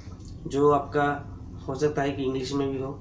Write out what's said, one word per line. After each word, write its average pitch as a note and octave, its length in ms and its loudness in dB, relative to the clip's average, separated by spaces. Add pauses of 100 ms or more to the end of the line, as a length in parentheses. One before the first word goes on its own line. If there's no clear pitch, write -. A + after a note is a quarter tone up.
(480)
जो C#3+ 240 6
आपका C#3+ 560 2 (340)
हो C3+ 140 -6
सकता D3 260 2
है C#3 100 2
कि C#3 120 -2
इंग्लिश C3 300 0
में C#3 160 2
भी C3+ 100 -2
हो C3+ 80 -4 (140)